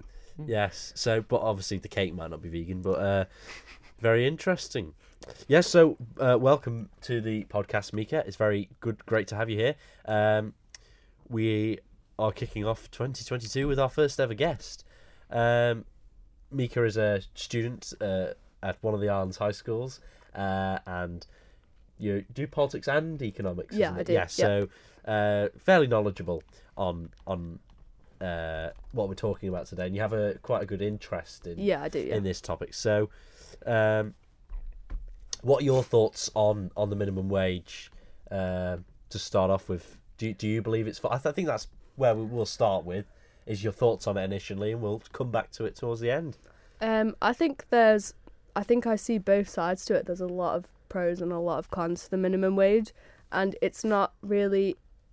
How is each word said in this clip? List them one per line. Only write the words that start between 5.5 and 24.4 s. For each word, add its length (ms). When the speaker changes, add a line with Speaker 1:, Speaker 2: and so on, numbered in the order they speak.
Speaker 2:
so, 300
uh, 220
welcome 480
to 200
the 240
podcast, 480
Mika. 320
It's 120
very 320
good, 260
great 220
to 80
have 160
you 60
here. 180
Um, 480
we 500
are 140
kicking 340
off 260
twenty 320
twenty-two 440
with 120
our 100
first 300
ever 140
guest. 500
Um, 560
Mika 320
is 140
a 240
student, 640
uh, 260
at 180
one 140
of 40
the 100
island's 280
high 140
schools, 500
uh, 500
and 400
you 360
do 140
politics 400
and 340
economics, 540
Speaker 3:
Yeah, 120
Speaker 2:
isn't 100
Speaker 3:
I 40
Speaker 2:
it? 60
Speaker 3:
do. 60
Speaker 2:
Yeah, 80
Speaker 3:
Yeah. 60
Speaker 2:
so, 420